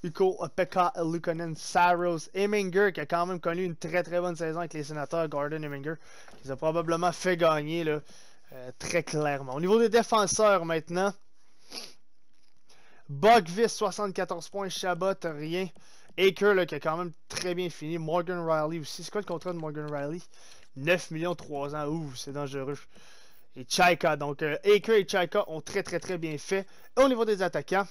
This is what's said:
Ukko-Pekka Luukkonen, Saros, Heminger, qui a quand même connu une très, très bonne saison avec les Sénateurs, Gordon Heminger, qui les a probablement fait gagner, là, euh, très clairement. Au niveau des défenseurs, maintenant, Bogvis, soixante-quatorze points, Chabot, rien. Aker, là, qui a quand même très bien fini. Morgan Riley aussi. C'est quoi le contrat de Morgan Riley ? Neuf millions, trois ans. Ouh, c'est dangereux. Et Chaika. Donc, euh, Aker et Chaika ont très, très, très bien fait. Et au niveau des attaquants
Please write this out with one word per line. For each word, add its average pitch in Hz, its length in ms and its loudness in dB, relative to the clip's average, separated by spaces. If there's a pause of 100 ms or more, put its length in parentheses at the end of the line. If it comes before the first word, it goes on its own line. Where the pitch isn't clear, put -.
Ukko-Pekka 180 880 0 (100)
Luukkonen, 165 520 -2
Saros, 175 760 2
Heminger, 196 600 4
qui 156 80 -6
a 147 40 -4
quand 175 220 0
même 185 120 -4
connu 170 240 -2
une 170 120 -2
très, 175 260 -2
très 170 180 0
bonne 175 160 -2
saison 160 240 -4
avec 170 140 -6
les 156 100 -6
Sénateurs, 151 440 -2
Gordon 147 340 -2
Heminger, 147 340 -6 (360)
qui - 140 -16
les 135 60 -6
a 131 40 -4
probablement 165 560 2
fait 180 260 0
gagner, 160 460 2
là, 151 160 0 (540)
euh, 127 260 -12
très 165 240 0
clairement. 143 500 -2
Au 147 80 -4
niveau 190 160 6
des 233 120 6
défenseurs, 208 760 4
maintenant, 170 480 0 (2000)
Bogvis, 190 600 6
soixante-quatorze 190 800 -2
points, 196 200 -4
Chabot, 185 440 0 (100)
rien. 165 440 -2 (500)
Aker, 196 360 6
là, 185 120 6
qui 156 100 -6
a 139 40 -4
quand 160 180 0
même 175 140 -4 (160)
très - 280 -4
bien 180 140 -2
fini. 156 280 -6
Morgan 170 500 -2
Riley 160 320 2
aussi. 156 240 -10
C'est - 80 -12
quoi 208 100 -2
le 196 40 -8
contrat 175 280 -6
de 175 40 -6
Morgan 151 340 -6
Riley ? 147 300 -4 (540)
Neuf 165 360 2
millions, 165 240 -2
trois 143 400 -6
ans. 151 120 -2
Ouh, 151 280 -4
c'est 139 160 -10
dangereux. 139 460 -4 (800)
Et 175 120 -12
Chaika. 175 480 4
Donc, 147 260 -4
euh, 151 220 0
Aker 208 320 6
et 196 120 6
Chaika 190 400 2
ont 160 140 -8
très, - 220 -4
très, 175 160 -2
très 180 180 -4
bien 160 200 -4
fait. 196 300 -2 (300)
Et 254 40 8
au 277 60 10
niveau 233 180 4
des 208 160 2
attaquants 185 500 2